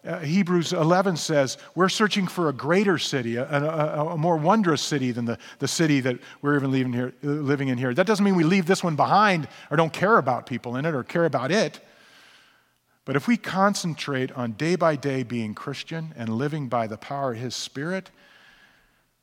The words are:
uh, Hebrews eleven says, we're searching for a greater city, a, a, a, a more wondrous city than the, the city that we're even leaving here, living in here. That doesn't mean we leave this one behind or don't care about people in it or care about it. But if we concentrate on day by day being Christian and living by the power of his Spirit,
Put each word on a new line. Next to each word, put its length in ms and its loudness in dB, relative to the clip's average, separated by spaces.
uh, 120 -6
Hebrews 560 0
eleven 420 2
says, 400 0
we're 140 4
searching 380 2
for 240 0
a 20 -4
greater 460 2
city, 380 -2
a, 140 -4
a, 540 0
a, 40 -2
a 100 -4
more 180 2
wondrous 460 2
city 300 -2
than 120 -4
the, 140 -2
the 80 -2
city 320 2
that 180 -2
we're 140 2
even 160 0
leaving 200 0
here, 300 -4
living 460 0
in 100 0
here. 160 -2
That 120 4
doesn't 160 2
mean 140 4
we 80 4
leave 220 4
this 180 2
one 120 0
behind 520 2
or 80 2
don't 160 2
care 240 4
about 260 0
people 320 -6
in 80 -4
it 100 -2
or 100 -2
care 200 0
about 260 0
it. 300 0
But 100 -6
if 140 0
we 80 4
concentrate 960 -2
on 220 -6
day 200 0
by 220 2
day 260 -2
being 320 -4
Christian 640 -10
and 120 -8
living 380 -4
by 220 -2
the 80 -10
power 340 -6
of 80 -6
his 160 -8
Spirit, 560 -8